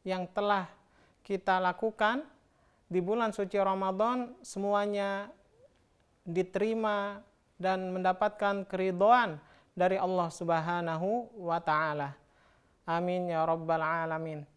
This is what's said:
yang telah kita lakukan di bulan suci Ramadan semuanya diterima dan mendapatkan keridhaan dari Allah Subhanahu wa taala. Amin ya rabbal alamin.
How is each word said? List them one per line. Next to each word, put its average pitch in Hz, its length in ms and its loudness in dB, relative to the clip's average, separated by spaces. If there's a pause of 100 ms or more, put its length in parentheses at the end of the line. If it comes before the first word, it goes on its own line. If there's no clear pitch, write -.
yang 185 240 -4
telah 202 400 0 (560)
kita 185 400 0
lakukan 220 640 0 (640)
di 175 100 0
bulan 220 300 0
suci 196 320 -2
Ramadan 196 800 0
semuanya 202 880 -2 (960)
diterima 202 960 -2 (400)
dan 185 320 0
mendapatkan 196 720 0
keridhaan 190 720 4 (400)
dari 185 240 4
Allah 180 320 0
Subhanahu 170 1040 0
wa 170 240 -2
taala. 151 560 0 (720)
Amin 180 400 0
ya 160 160 0
rabbal 165 400 0
alamin. 160 560 -4 (160)